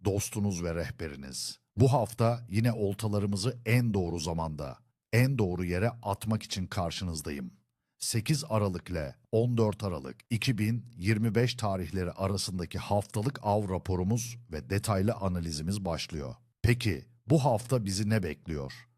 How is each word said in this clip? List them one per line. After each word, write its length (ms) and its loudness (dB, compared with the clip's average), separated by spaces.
dostunuz 600 0
ve 100 -2
rehberiniz. 840 -8
Bu 160 8
hafta 580 2
yine 220 4
oltalarımızı 920 0
en 280 4
doğru 240 0
zamanda, 600 -4
en 260 4
doğru 260 2
yere 260 2
atmak 400 0
için 240 -4
karşınızdayım. 880 -4
Sekiz 500 0
Aralık 420 0
ile 240 -4
on 260 4
dört 260 2
Aralık 320 -4
iki 280 0
bin 280 0
yirmi 380 2
beş 200 4
tarihleri 580 -2
arasındaki 640 -2
haftalık 640 -2
av 260 2
raporumuz 680 0
ve 180 -6
detaylı 440 2
analizimiz 680 -2
başlıyor. 500 -4
Peki, 420 2
bu 180 4
hafta 400 2
bizi 260 0
ne 120 4
bekliyor? 500 -6